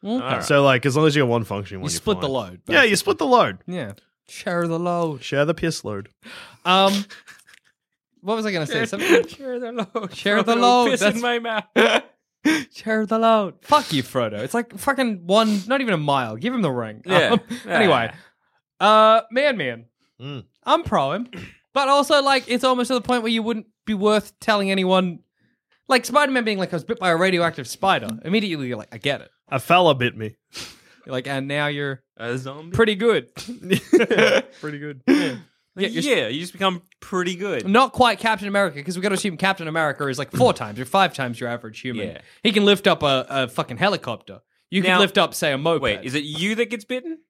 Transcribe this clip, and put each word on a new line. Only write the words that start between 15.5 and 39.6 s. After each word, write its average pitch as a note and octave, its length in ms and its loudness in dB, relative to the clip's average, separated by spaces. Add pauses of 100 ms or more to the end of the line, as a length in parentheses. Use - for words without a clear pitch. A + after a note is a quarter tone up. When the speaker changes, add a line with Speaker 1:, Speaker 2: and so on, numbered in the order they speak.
Speaker 1:
not C4+ 140 0
even A3+ 140 0
a E3 40 0
mile. C3+ 380 -2
Give F#3+ 160 -4
him B3 100 -4
the D#3 80 0
ring. A2+ 360 -8
Speaker 2:
Yeah. F3 260 4
Speaker 1:
Um, A#3 80 2 (260)
Speaker 2:
Yeah. G3 60 -6
Speaker 1:
anyway, D3 400 2 (680)
uh, A3 500 6
Man C4 260 0
Man. A#2 300 -6 (340)
Speaker 3:
Mm. C3 240 -12 (200)
Speaker 1:
I'm D#4+ 200 2
pro D3 280 0
him, A#3 160 -6 (440)
but C4+ 160 0
also, C#4+ 340 4
like, C4+ 260 2
it's A#3+ 160 -2
almost B3 240 0
to C4 60 0
the A#3+ 60 0
point B3 220 -2
where A#3 100 -2
you A3+ 100 0
wouldn't A3 240 -4 (200)
be A3 80 -4
worth G#3 440 0
telling G3+ 320 0
anyone. F#3 500 2 (680)
Like B3+ 180 2
Spider-Man C4 380 2
being G#3 140 -2
like, F3+ 140 -4
"I F3+ 40 -4
was D#3 80 -6
bit - 160 -6
by F#3 100 2
a E3 60 4
radioactive E3+ 500 0
spider." E3+ 420 0 (160)
Immediately, E3+ 440 -2
you're B2 80 -6
like, - 180 -16
"I A2+ 40 -14
get C3+ 240 -2
it." - 80 -20 (180)
Speaker 3:
A C#3 100 -2
fella E3+ 380 6
bit A#2+ 200 -2
me. G#2+ 200 -8 (680)
Speaker 1:
You're C3 80 -12
like, C3 140 -6
"And C#3 220 -6
now D3 180 -2
you're C#3+ 380 -6 (120)
Speaker 2:
A A#2+ 220 -6
zombie? D3 380 -12
Speaker 1:
pretty G#3+ 180 4
good." G3 400 0
Speaker 3:
<laughs> - 1300 0
Pretty D3+ 180 -10
good. C#3+ 300 -12
Speaker 1:
Yeah. F3 280 2 (400)
Speaker 2:
Yeah, G3 120 -4
Speaker 1:
Yeah, - 0 -
you're A3+ 400 -2
s- A#2 60 -6
Speaker 2:
you D3+ 60 -8
just F3 120 -12
become F3+ 300 -4 (180)
pretty F#3 340 -4
good. F3 320 -6
Speaker 1:
Not A#3 260 4
quite A#3 280 0
Captain G#3+ 260 -2
America, G3 360 -2
'cause E3+ 140 -8
we've F3+ 60 -8
gotta F#3+ 120 0
assume F#3 220 -4
Captain F#3+ 300 -2